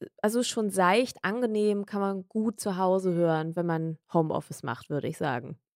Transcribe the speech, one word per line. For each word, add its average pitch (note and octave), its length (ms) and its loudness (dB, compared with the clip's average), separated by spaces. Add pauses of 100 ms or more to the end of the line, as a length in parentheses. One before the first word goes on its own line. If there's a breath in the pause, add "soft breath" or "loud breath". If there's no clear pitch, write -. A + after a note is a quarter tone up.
(220)
also A3+ 220 2
schon G#3+ 280 -2
seicht, G3 520 2
angenehm, G#3 640 0
kann G3+ 160 -4
man G3 280 -2
gut A3 300 -2
zu F#3+ 180 -4
Hause F#3 360 2
hören, E3 420 2
wenn F3 120 -2
man D#3+ 320 -2 (140)
Homeoffice D#3 500 0
macht, - 260 -8
würde D3 180 -2
ich D#3 100 -6
sagen. C3+ 420 -4 (160)